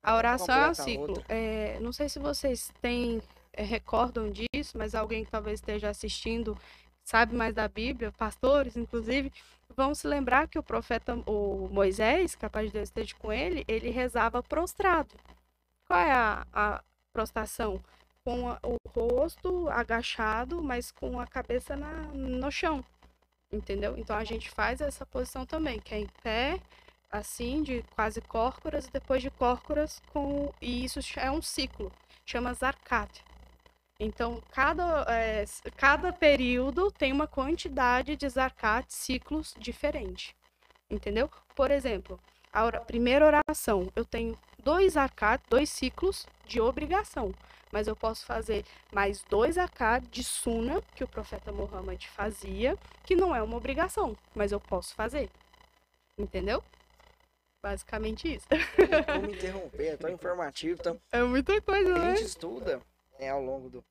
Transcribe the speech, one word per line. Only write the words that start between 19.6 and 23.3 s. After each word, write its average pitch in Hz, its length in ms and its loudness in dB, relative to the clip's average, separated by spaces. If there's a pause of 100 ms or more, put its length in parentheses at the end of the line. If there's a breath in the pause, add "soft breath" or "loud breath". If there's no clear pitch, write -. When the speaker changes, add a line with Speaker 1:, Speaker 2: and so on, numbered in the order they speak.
Speaker 1:
agachado, 233 960 -2
mas 247 300 -4
com 247 280 -6
a 240 60 -6
cabeça 247 500 -4
na, 294 160 -8 (220)
no 262 360 -4
chão. 294 320 -2 (680)